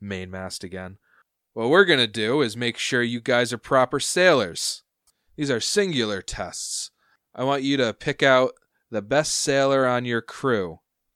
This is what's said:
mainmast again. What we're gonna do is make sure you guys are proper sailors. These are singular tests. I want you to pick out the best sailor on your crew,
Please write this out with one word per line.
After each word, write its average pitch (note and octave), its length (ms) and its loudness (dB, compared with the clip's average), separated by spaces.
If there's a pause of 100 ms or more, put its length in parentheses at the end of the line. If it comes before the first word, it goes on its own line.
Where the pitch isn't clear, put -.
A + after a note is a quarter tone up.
mainmast F#2 640 -10
again. F#2 340 -12 (560)
What A2+ 160 -2
we're F#3+ 140 8
gonna C#3 220 4
do A2 340 -2
is A2 160 -2
make A#2+ 220 -4
sure B2 240 0
you A#2+ 180 -4
guys A#2+ 320 0
are A#2 60 -6
proper C3+ 420 2
sailors. C3+ 840 2 (540)
These C#3+ 140 -4
are A#2 100 -2
singular B2 640 -2
tests. - 680 -10 (440)
I A#2 100 -8
want C3+ 200 0
you C#3 140 2
to A#2 140 0
pick - 300 -6
out C3 300 6 (380)
the G#2+ 120 -4
best C3+ 340 0
sailor C3+ 500 2
on B2 180 0
your A#2+ 180 -2
crew, G2+ 560 -4 (380)